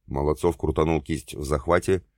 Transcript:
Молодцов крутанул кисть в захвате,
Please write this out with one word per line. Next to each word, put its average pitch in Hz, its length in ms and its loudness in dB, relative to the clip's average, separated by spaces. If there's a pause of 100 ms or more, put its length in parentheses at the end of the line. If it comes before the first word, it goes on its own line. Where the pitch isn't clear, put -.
Молодцов 76 500 0
крутанул 78 440 0
кисть - 340 -8
в 73 80 -8
захвате, 85 600 0 (140)